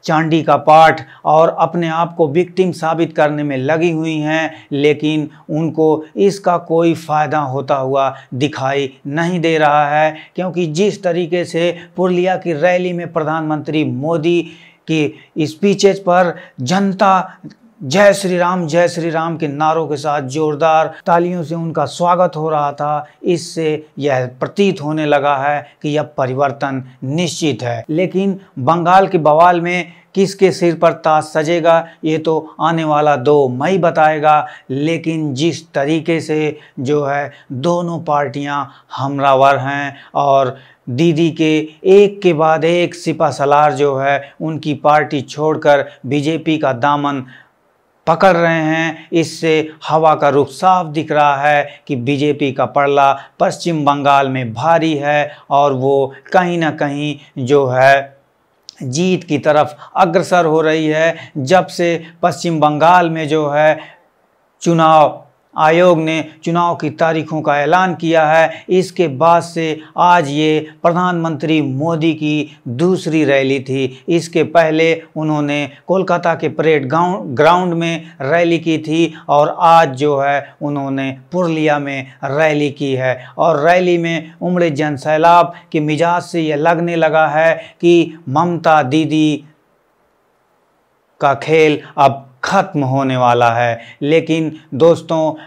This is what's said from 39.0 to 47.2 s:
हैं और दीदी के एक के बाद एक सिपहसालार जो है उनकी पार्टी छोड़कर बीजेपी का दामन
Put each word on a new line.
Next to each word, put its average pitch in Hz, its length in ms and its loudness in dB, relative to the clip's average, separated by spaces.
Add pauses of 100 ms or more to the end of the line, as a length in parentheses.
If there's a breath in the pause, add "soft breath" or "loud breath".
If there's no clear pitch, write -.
हैं 139 380 -6 (200 loud breath)
और 135 420 2 (320 loud breath)
दीदी 156 420 0
के 156 260 0 (280 loud breath)
एक 202 360 4
के 180 120 2
बाद 160 320 2
एक 170 300 0
सिपहसालार 147 800 0
जो 139 220 0
है 139 460 -2
उनकी 156 320 -6
पार्टी 147 480 0
छोड़कर 147 680 0 (180 loud breath)
बीजेपी 151 520 -2
का 147 160 0
दामन 143 520 -2 (840 loud breath)